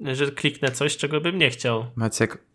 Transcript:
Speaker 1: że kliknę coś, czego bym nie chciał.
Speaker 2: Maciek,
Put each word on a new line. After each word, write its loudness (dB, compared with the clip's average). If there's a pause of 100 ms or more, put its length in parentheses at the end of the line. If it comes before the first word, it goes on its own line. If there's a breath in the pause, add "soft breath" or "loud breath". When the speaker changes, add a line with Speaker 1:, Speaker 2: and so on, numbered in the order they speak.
(120)
Speaker 1:
że 0
kliknę 0
coś, 0
czego 0
bym 0
nie 4
chciał. -2 (100)
Speaker 2:
Maciek, 0 (100)